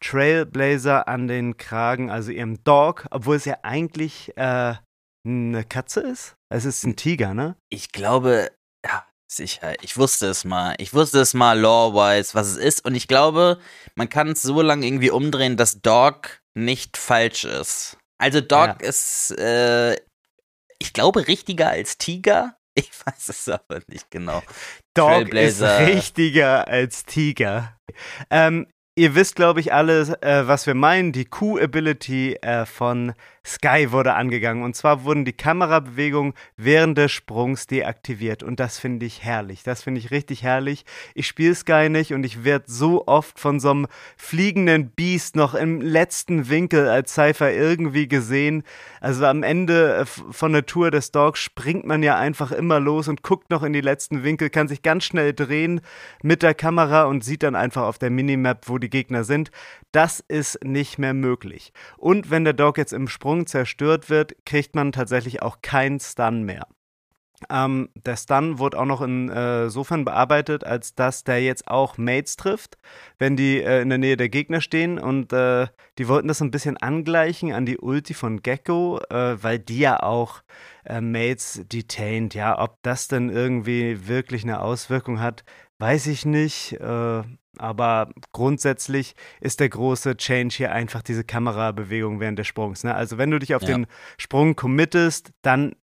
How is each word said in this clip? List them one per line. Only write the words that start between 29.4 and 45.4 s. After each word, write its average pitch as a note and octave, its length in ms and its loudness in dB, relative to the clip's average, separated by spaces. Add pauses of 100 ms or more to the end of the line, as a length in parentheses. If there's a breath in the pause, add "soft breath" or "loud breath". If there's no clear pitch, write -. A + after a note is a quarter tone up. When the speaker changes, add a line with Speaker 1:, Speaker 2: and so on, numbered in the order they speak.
Speaker 1:
ich, D#3+ 140 0
alle, D#3+ 280 4 (220)
äh, C#3+ 240 4
was C#3 200 2
wir C#3+ 80 2
meinen. E3 380 4
Die B2+ 140 -4
Q-Ability, D3+ 1160 -2
äh, A#2 240 -2
von A#2+ 460 -2 (320 soft breath)
Sky C#3+ 460 2
wurde B2+ 240 4
angegangen. A#2 480 -2
Und A#2+ 140 -6
zwar D3 280 2
wurden D3 200 0
die B2 80 -2
Kamerabewegungen D3 1000 0 (240 loud breath)
während D3+ 400 4
des D3 140 4
Sprungs B2 560 -4
deaktiviert. A2+ 760 -6
Und A#2+ 160 -8
das B2 180 -4
finde B2 260 -6
ich A2 200 -12
herrlich. G#2+ 400 -6
Das B2 180 -6
finde B2+ 180 -6
ich A#2 120 -10
richtig C#3+ 320 -6
herrlich. C3+ 400 -2 (320 loud breath)
Ich - 100 -6
spiel E3 280 2
Sky D#3 340 2
nicht D#3 260 0
und C#3 100 -2
ich A2+ 200 -8
werd C#3 240 2
so D3 400 2
oft D3 320 2
von D3 180 0
so C#3 120 2
einem C#3 180 0 (280 loud breath)
fliegenden E3 720 2
Biest F3 440 -2
noch C#3+ 200 2